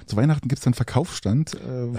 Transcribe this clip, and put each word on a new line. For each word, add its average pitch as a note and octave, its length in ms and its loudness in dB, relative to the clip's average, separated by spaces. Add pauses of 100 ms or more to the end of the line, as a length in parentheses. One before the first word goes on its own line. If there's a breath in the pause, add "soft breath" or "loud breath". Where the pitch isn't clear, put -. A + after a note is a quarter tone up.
Zu G#2 100 -6
Weihnachten C#3+ 320 4
gibt's C3+ 160 -2
dann C3 100 4
Verkaufsstand, C3 800 0
äh, B2 440 -6